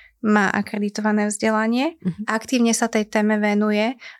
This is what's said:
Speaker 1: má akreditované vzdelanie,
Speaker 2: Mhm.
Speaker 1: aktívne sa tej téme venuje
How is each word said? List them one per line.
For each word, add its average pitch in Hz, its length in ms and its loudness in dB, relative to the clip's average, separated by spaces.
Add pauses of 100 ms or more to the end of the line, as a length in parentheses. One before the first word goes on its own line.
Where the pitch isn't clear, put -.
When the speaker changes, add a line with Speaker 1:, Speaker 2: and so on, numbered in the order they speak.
(200)
Speaker 1:
má 208 320 2
akreditované 208 800 -2
vzdelanie, 220 640 0
Speaker 2:
Mhm. 208 320 -6
Speaker 1:
aktívne 226 460 0
sa 226 160 0
tej 214 180 0
téme 214 300 0
venuje 208 560 0 (260)